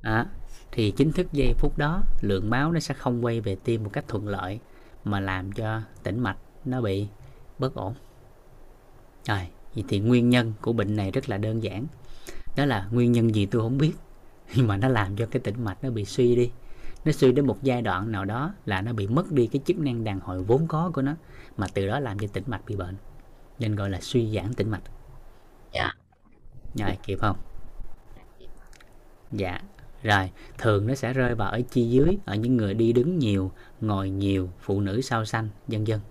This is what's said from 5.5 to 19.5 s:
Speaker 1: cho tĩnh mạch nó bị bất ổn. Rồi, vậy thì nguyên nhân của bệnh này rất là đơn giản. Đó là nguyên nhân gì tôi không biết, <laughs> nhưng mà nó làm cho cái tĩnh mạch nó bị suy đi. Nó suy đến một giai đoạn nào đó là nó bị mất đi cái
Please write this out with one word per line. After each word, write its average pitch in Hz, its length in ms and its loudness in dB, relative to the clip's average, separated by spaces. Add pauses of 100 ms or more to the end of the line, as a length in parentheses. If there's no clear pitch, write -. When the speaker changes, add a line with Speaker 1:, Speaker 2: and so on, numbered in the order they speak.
Speaker 1:
cho 110 280 -4 (220)
tĩnh 113 180 -4
mạch 104 160 -2 (280)
nó 127 160 -2
bị 104 260 0 (520)
bất 131 160 -2
ổn. 110 200 -6 (1300)
Rồi, 95 200 -2 (260)
vậy 107 140 -4
thì 101 100 2
nguyên 120 320 6
nhân 120 300 4
của 117 120 0
bệnh 104 240 0
này 98 140 0
rất 113 180 -4
là 101 100 -2
đơn 110 240 -2
giản. 107 240 -4 (680)
Đó 139 80 2
là 104 260 0
nguyên 120 220 4
nhân 117 220 4
gì 101 120 2
tôi 113 160 0
không 123 160 0
biết, 151 140 4 (300)
<laughs> - 320 -20
nhưng 127 120 6
mà 101 100 2
nó 113 120 2
làm 104 280 2
cho 110 140 -2
cái 123 100 -2
tĩnh 117 240 -4
mạch 98 200 -6
nó 131 60 -2
bị 110 140 -4
suy 120 320 4
đi. 120 140 4 (540)
Nó 156 80 2
suy 127 200 6
đến 139 140 4
một 107 160 0
giai 123 200 0
đoạn 101 300 -2
nào 98 120 -2
đó 131 300 -4 (120)
là 95 140 -2
nó 113 120 -4
bị 107 140 -2
mất 160 260 0
đi 123 140 4
cái 135 180 -2